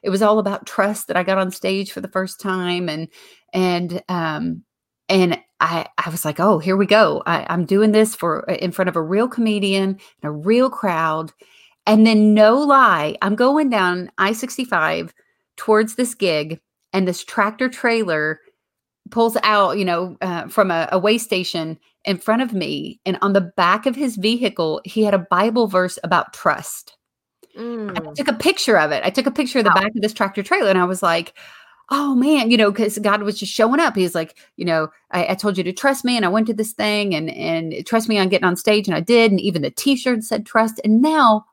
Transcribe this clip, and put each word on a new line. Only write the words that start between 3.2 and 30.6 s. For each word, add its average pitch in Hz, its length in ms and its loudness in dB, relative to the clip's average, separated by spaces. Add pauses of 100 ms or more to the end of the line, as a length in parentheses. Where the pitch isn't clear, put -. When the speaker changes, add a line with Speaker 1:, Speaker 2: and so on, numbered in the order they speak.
Speaker 1:
and, 180 560 -2
um, 165 540 -4 (460)
and 185 320 2 (200)
I, 165 260 -2 (120)
I - 120 -6
was 165 140 -8
like, 151 160 -4
"Oh, 190 180 4
here 190 180 0
we 202 100 2
go. 185 400 2
I, 170 240 -2
I'm 175 160 0
doing 208 260 4
this 220 220 4
for, - 360 -4
uh, 175 40 -2
in 180 180 -4
front 185 160 -2
of 170 80 -4
a 160 60 0
real 202 260 -2
comedian 202 640 0
and 190 80 -6 (260)
a 151 60 -4
real 220 400 0
crowd." 160 640 -4 (540)
And 220 200 6
then, 214 260 6
no 214 260 6
lie, 247 640 4
I'm 196 120 0
going 277 360 2
down 180 480 0
I 196 140 0
sixty-five 170 800 -4 (440)
towards 220 400 0
this 247 180 -4
gig, 156 440 -2 (360)
and 190 120 0
this 180 160 -4
tractor 220 460 -2
trailer 180 720 -2 (680)
pulls 226 320 0
out, 202 360 2
you 196 60 0
know, 175 380 -2
uh, 175 260 -6
from 190 220 2
a, 165 200 -2
a 185 80 0
way 214 200 2
station 170 600 -4 (280)
in 190 120 -2
front 226 240 0
of 233 120 -4
me. 147 520 -6
And 190 160 -4
on 196 120 0
the 196 80 6
back 180 440 0
of 247 100 0
his 254 200 -4
vehicle, 208 680 -2
he 220 200 -2
had 202 100 2
a 190 40 2 (120)
Bible 220 360 2
verse 185 360 0
about 170 300 0
trust. - 640 -4 (580)
And 226 440 -10
I - 20 -4
Speaker 2:
Mm. 151 140 -16
Speaker 1:
took 285 140 -2
a 277 60 0
picture 220 440 2
of 151 120 2
it. 143 140 -2
I 190 60 2
took 262 160 -2
a 269 40 2
picture 262 280 -2
of 220 60 0
the 185 60 4
Speaker 2:
Wow. 190 120 4
Speaker 1:
back 214 120 -4
of 220 80 -6
this 214 120 -2
tractor 196 280 -4
trailer, 254 280 0